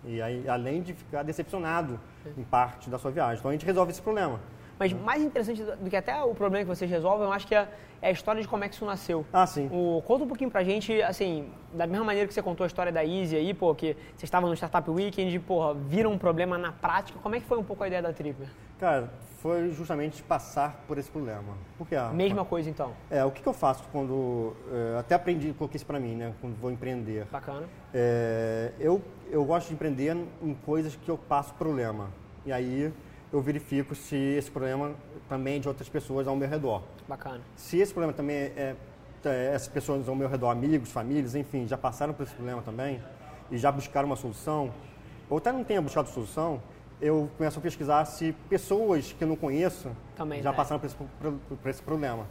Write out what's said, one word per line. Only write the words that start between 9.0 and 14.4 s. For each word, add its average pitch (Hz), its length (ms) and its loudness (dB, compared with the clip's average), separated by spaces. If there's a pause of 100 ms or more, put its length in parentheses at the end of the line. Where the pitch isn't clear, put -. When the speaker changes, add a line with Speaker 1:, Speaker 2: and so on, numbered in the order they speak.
Speaker 1:
Ah, 185 160 8
sim. 139 240 0
Speaker 2:
O, 170 340 4
conta 269 200 4
um - 20 -2
pouquinho 262 240 -2
pra 196 140 4
gente, 214 360 2
assim, 175 480 0 (240)
da 165 140 0
mesma 202 180 2
maneira 202 220 4
que 202 60 -6
você 214 80 0
contou 185 240 0
a - 20 2
história 175 240 0
da 165 140 2
Easy 170 320 2
aí, 170 160 2
pô, 175 200 4
que 156 200 0
vocês - 300 -12
estavam 175 260 4